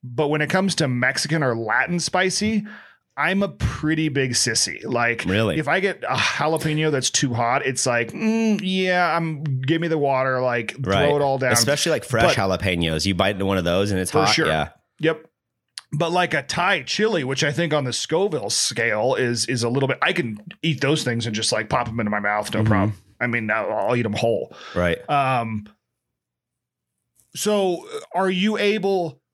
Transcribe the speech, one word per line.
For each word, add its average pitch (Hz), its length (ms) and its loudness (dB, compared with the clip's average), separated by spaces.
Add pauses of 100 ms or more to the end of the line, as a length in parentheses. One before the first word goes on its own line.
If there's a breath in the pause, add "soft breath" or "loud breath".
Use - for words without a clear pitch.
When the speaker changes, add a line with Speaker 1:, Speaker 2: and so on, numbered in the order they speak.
Speaker 1:
but 127 240 -2
when 151 140 2
it 147 100 0
comes 190 240 2
to 151 120 0
Mexican 131 540 0
or 123 160 2
Latin 120 420 0
spicy, 190 640 0 (540 loud breath)
I'm 180 240 0
a 196 80 0
pretty 156 580 -2
big 131 260 0
sissy. 110 520 -2
Like, 117 400 0
Speaker 2:
Really? 98 320 2
Speaker 1:
if 147 100 -2
I 170 120 2
get 185 240 -2
a - 120 -2
jalapeno 156 760 0
that's 131 180 0
too 127 240 0
hot, 120 320 0
it's 131 220 -2
like, 120 240 2
"Mm, 220 520 0
yeah, 180 540 2
I'm, 160 260 -2
give 143 380 0
me 170 60 -2
the 160 100 0
water, 131 440 2
like, 120 380 0
Speaker 2:
Right. 95 280 2
Speaker 1:
throw 147 100 4
it 143 60 2
all 135 160 0
down." 127 140 2
Speaker 2:
Especially, 143 380 2
like, 131 140 -2
fresh 113 300 4
Speaker 1:
But 98 260 0
Speaker 2:
jalapenos. 85 460 0
You 95 80 2
bite 95 160 4
into 95 160 -2
one 98 100 2
of 90 80 0
those 95 240 2
and 95 100 0
it's 92 120 -4
Speaker 1:
For - 140 2
Speaker 2:
hot. 107 100 4
Speaker 1:
sure. 156 100 2
Speaker 2:
Yeah. 78 240 0 (300)
Speaker 1:
Yep. 156 260 -2 (680)
But, 165 200 0
like, 175 240 2
a 139 80 0
Thai 175 400 0
chili, 202 400 0
which 131 200 -2
I 147 80 0
think 151 220 0
on 147 100 2
the 127 80 -4
Scoville 151 600 -2
scale 113 640 0
is, 120 320 0
is 120 160 -2
a 120 60 0
little 135 200 0
bit, 127 140 -2
I 175 100 2
can 123 240 -4 (240)
eat 151 200 -2
those 143 220 0
things 117 220 -2
and 110 100 -4
just, 110 160 -2
like, 110 160 -2
pop 120 220 0
'em 113 100 -6
into 104 120 -2
my 104 80 -2
mouth. 104 340 -2
No 98 60 0
Speaker 2:
Mm-hmm. 110 80 2
Speaker 1:
problem. 107 260 2 (260)
I 123 80 0
mean, 117 220 -2
I'll, 107 240 0
I'll 107 240 0
eat 120 80 0
'em 104 80 -2
whole. 113 420 0 (200 loud breath)
Speaker 2:
Right. 87 220 2 (120)
Speaker 1:
Um, 120 560 0 (1700)
so 196 520 0 (260)
are 190 160 2
you 196 280 0
able 202 640 0 (140)